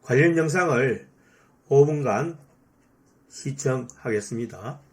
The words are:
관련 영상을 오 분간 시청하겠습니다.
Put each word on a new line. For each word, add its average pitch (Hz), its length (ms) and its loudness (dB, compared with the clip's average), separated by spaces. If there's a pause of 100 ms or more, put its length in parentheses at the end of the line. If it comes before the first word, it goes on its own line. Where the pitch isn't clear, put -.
관련 165 360 2
영상을 147 680 0 (640)
오 143 160 6
분간 147 540 -2 (880)
시청하겠습니다. 120 1600 -6